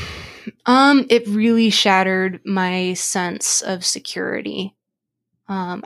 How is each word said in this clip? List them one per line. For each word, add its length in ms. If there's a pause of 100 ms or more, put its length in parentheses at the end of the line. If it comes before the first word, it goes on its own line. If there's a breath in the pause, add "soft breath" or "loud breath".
(680 loud breath)
um, 420
it 200
really 420
shattered 720
my 500
sense 680
of 220
security. 920 (720)
Um, 400